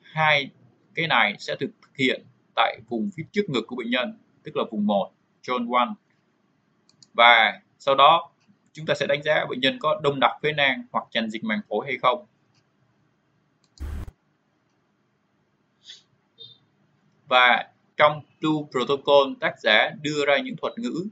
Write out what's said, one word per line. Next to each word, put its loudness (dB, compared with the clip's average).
Hai 0
cái -4
này 2
sẽ -8
thực -6
hiện 0
tại 0
vùng -4
phía -10
trước -4
ngực -2
của -12
bệnh -8
nhân, -4
tức -12
là -2
vùng -4
một, 0
zone -4
one. 0
Và 6
sau 0
đó, 4
chúng -14
ta 0
sẽ -4
đánh -2
giá 0
bệnh -6
nhân 0
có -2
đông 0
đặc 2
phế -2
nang -2
hoặc -4
tràn -4
dịch -10
màng -4
phổi -4
hay -8
không. -2
Và 4
trong 2
Blue -2
Protocol, 2
tác -6
giả 2
đưa -4
ra 2
những -8
thuật -8
ngữ. -8